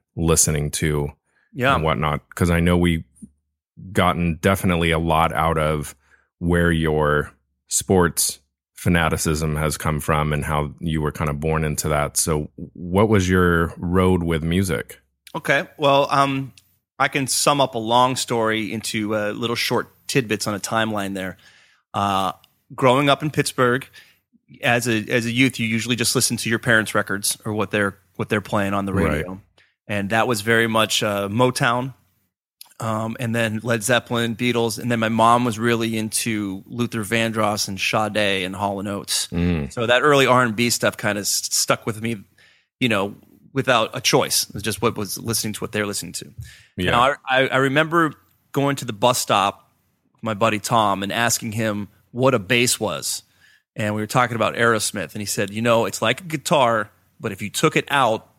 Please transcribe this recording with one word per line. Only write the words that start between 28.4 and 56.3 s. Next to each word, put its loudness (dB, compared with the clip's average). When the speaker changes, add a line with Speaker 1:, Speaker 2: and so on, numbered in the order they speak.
Speaker 2:
playing -2
on -2
the -4
Speaker 1:
Right. 2
Speaker 2:
radio. -6
And -4
that 2
was 0
very 4
much, 2
uh, -2
Motown. 0
Um, -4
and -4
then 0
Led -2
Zeppelin, 0
Beatles, 0
and -4
then 2
my 0
mom 6
was -2
really 0
into -4
Luther -4
Vandross 0
and -8
Sade 0
and -6
Hall -4
and -6
Oates. -6
Speaker 1:
Mm. 0
Speaker 2:
So -4
that 4
early 6
R 6
and 0
B 0
stuff 0
kinda -2
s-, -4
stuck -2
with -6
me, -6
you 2
know, 0
without 2
a -6
choice. 2
It -16
was -8
just -4
what 0
was -8
listening -4
to -12
what -8
they're -2
listening -8
to. -12
Speaker 1:
Yeah. 0
Speaker 2:
Now, 4
I, 2
I, 4
I 0
remember 2
going 0
to -10
the -8
bus 2
stop 0
with -16
my -2
buddy 2
Tom 2
and -6
asking -2
him -4
what 2
a 2
bass 0
was. -6
And -4
we -4
were -4
talking 0
about 0
Aerosmith, 0
and -8
he -6
said, -4
"You -6
know, 0
it's -6
like -2
a -18
guitar, 0